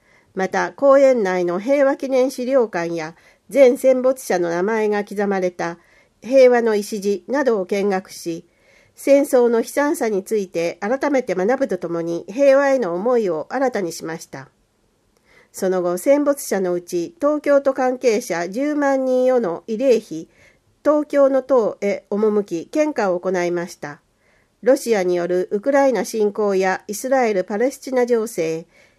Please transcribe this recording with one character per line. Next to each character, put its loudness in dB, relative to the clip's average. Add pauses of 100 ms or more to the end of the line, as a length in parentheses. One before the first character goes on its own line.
(360)
ま -4
た、 -2
公 2
園 4
内 -2
の -2
平 0
和 0
記 -8
念 0
資 -8
料 2
館 -6
や -8 (340)
全 6
戦 2
没 0
者 0
の -2
名 0
前 0
が -2
刻 -4
ま -2
れ -2
た -8 (440)
平 6
和 4
の 2
礎 -4
な 0
ど 0
を -4
見 -2
学 -2
し、 -10 (500)
戦 4
争 4
の 2
悲 -2
惨 -2
さ -2
に -2
つ -4
い -4
て -4
改 -4
め 0
て -4
学 0
ぶ -2
と -4
と -8
も -4
に -6
平 4
和 2
へ 2
の -4
思 0
い 0
を -4
新 -2
た -4
に -6
し -12
ま -8
し -16
た。 -18 (1000)
そ -4
の 0
後、 -2
戦 4
没 0
者 -2
の -2
う -4
ち -6
東 0
京 4
都 0
関 -2
係 0
者 -4
十 -2
万 0
人 2
へ 2
の -4
慰 -6
霊 4
碑、 -12 (540)
東 2
京 4
の 0
塔 0
へ -4
赴 0
き -8
献 0
花 -2
を -2
行 -4
い -2
ま -4
し -16
た。 -16 (600)
ロ 4
シ -2
ア 0
に 0
よ -2
る -2
ウ -2
ク -2
ラ 4
イ 2
ナ -2
侵 -2
攻 -2
や -2
イ -8
ス -6
ラ 2
エ 0
ル・ 0
パ -6
レ 0
ス -14
チ -12
ナ 2
情 0
勢、 -4 (340)